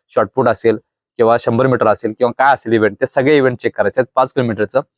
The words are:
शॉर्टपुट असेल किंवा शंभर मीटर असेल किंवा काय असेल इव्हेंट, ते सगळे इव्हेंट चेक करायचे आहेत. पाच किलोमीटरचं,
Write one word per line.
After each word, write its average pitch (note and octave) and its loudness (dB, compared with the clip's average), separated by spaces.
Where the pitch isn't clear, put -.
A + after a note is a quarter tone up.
शॉर्टपुट A#2 0
असेल A2+ 0
किंवा A#2 2
शंभर B2 0
मीटर A#2+ 0
असेल G#2+ -2
किंवा A#2+ 0
काय C3+ 4
असेल A2+ -4
इव्हेंट, G#2+ 0
ते - -2
सगळे C#3+ 0
इव्हेंट C3 0
चेक - -6
करायचे - -2
आहेत. B2 -6
पाच C3 0
किलोमीटरचं, A#2 -2